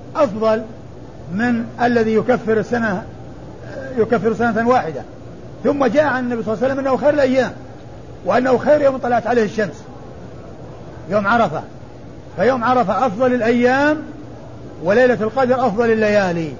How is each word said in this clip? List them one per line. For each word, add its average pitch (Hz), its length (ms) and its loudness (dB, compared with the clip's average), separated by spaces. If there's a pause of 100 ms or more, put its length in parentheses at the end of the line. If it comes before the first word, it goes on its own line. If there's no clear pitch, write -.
(160)
أفضل 220 480 2 (680)
من 233 320 0 (160)
الذي 233 320 4
يكفر 220 440 2
السنة، 214 460 -2 (960)
يكفر 220 360 2
سنة 226 360 0
واحدة. 165 320 2 (640)
ثم 277 220 2
جاء 269 180 4
عن 262 200 2
النبي 240 200 -2
صلى 214 100 -2
الله 202 100 -2
عليه 269 100 2
وسلم 269 140 -2
أنه 254 100 2
خير 269 120 4
الأيام، 262 420 2 (720)
وأنه 247 320 4
خير 294 240 4
يوم 269 160 4
طلعت 240 300 0
عليه 233 160 4
الشمس، 202 400 -2 (1300)
يوم 196 180 2
عرفة، 196 360 2 (720)
فيوم 240 280 2
عرفة 226 420 2
أفضل 247 280 2
الأيام، 247 640 4 (840)
وليلة 226 380 4
القدر 254 460 2
أفضل 226 240 2
الليالي. 196 680 2